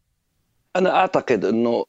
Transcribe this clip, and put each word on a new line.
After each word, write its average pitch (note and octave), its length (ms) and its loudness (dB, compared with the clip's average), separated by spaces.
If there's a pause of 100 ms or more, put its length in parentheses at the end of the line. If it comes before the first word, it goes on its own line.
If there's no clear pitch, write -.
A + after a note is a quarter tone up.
(760)
أنا F#3 200 2
أعتقد C#3 480 0
أنه A2+ 440 0